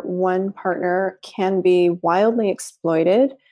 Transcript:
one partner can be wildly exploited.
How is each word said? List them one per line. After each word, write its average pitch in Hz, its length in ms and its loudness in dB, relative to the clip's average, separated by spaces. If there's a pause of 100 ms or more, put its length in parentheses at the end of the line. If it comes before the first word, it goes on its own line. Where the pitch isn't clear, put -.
one 185 480 -2
partner 185 720 -4
can 190 380 -2
be 180 300 4
wildly 196 580 0
exploited. 180 840 0 (180)